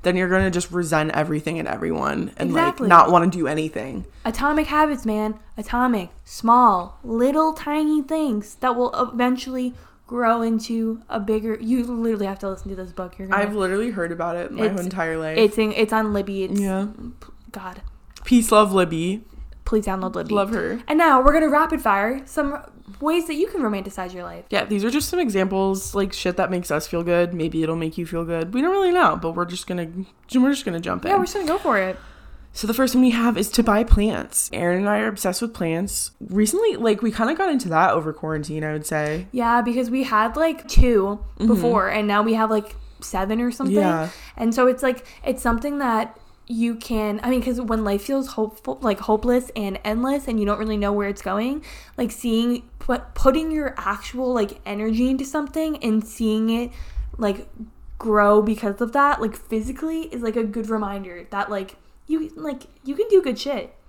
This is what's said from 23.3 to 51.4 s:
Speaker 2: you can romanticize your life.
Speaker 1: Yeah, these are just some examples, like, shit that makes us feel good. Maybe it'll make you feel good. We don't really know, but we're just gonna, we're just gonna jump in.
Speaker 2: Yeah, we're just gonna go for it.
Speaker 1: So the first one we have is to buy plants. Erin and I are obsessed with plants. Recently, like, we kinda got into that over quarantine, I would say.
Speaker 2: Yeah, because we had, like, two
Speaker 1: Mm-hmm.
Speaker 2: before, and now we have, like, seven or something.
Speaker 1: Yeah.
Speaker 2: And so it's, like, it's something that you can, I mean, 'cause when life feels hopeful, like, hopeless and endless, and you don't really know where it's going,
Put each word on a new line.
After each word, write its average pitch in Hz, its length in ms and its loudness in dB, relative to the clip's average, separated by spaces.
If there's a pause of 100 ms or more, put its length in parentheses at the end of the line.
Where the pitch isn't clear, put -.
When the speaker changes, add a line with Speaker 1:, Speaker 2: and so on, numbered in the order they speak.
Speaker 2:
you 330 140 0
can 349 140 -4
romanticize 196 500 -4
your 180 120 -12
life. 170 260 -16
Speaker 1:
Yeah, 202 140 0
these 202 200 0
are 240 60 2
just 285 180 -2
some 359 100 -2
examples, 190 760 0
like, 190 180 -2
shit 180 240 -4
that 185 140 0
makes 180 200 -4
us 151 160 -2
feel 170 160 -4
good. 175 300 2
Maybe 160 300 -2
it'll 160 140 -2
make 160 200 -6
you 175 80 -6
feel 170 200 -6
good. 165 280 -4
We 247 80 0
don't 349 120 0
really 381 200 2
know, 220 280 4
but 165 120 -4
we're 170 140 -2
just 180 200 -10
gonna, 175 220 -6 (460)
we're 254 180 6
just 277 140 -4
gonna 170 140 -4
jump 180 260 -4
in. 359 40 0
Speaker 2:
Yeah, 403 60 4
we're 370 80 2
just 359 100 -6
gonna 381 120 -2
go 320 120 0
for 233 200 2
it. 185 200 -2 (540)
Speaker 1:
So - 160 -6
the 226 60 0
first 254 200 2
one 254 80 6
we 254 80 8
have 233 260 2
is 208 140 0
to 226 140 2
buy 214 200 4
plants. 202 680 4
Erin 175 260 0
and 202 100 0
I 208 120 2
are 220 80 0
obsessed 196 340 -2
with 226 120 -4
plants. 170 680 -4
Recently, 214 560 2
like, 220 260 2
we 226 80 0
kinda 233 240 0
got 381 160 0
into 254 200 0
that 160 240 4
over 156 180 0
quarantine, 156 520 -6
I 151 80 -4
would 151 140 -6
say. 156 460 -2
Speaker 2:
Yeah, 240 280 2
because 233 300 -2
we 254 140 0
had, 226 320 0
like, 320 320 0
two 208 500 6 (200)
Speaker 1:
Mm-hmm. 220 100 0
Speaker 2:
before, 214 400 4
and 208 180 0
now 208 160 2
we 220 120 2
have, 220 160 2
like, 214 260 -2 (240)
seven 202 400 -2
or 240 100 0
something. 202 260 -2
Speaker 1:
Yeah. 170 340 2 (260)
Speaker 2:
And 226 180 0
so 254 120 4
it's, 254 160 2
like, 254 220 -2 (200)
it's - 180 -2
something 240 360 -2
that 226 380 -2 (300)
you 233 280 -2
can, 214 500 -2
I 240 60 0
mean, 247 120 2
'cause 247 160 -2
when 220 260 -2
life 202 180 0
feels 269 260 -2
hopeful, 220 540 -6
like, 208 180 0
hopeless 247 560 0
and 202 260 -6
endless, 262 460 -2
and 226 100 -2
you 208 60 0
don't 208 140 0
really 214 180 -2
know 202 160 0
where 202 160 0
it's 202 140 -6
going, 233 400 -2 (340)